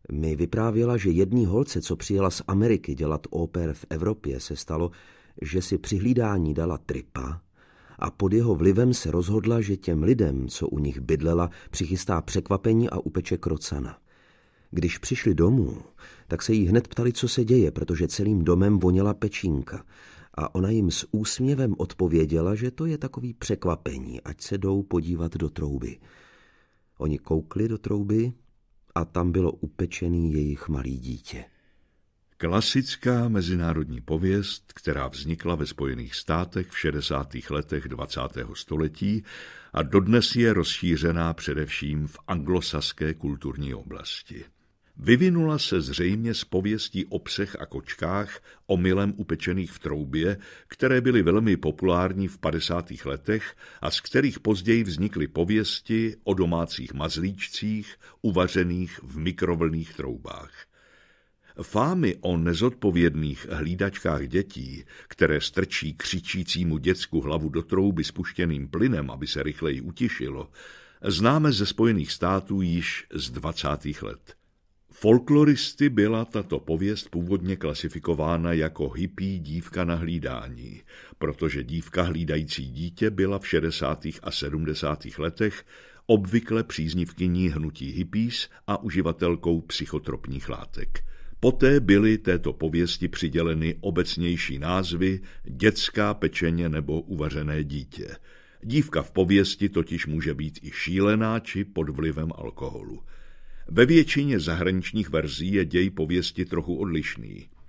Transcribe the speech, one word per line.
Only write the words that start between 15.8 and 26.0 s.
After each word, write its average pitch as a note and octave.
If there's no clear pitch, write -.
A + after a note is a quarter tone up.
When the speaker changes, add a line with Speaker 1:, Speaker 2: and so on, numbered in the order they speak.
Speaker 1:
tak E2
se -
jí G#2+
hned A2+
ptali, A#2+
co A#2+
se B2
děje, A2
protože D#2+
celým G2+
domem F#2+
voněla F#2
pečínka. E2
A -
ona F#2
jim G#2+
s -
úsměvem B2+
odpověděla, E2
že A#2+
to D#3
je D#3
takový B2
překvapení, C2
ať -
se -
jdou G2
podívat E2
do D#2+
trouby. C2+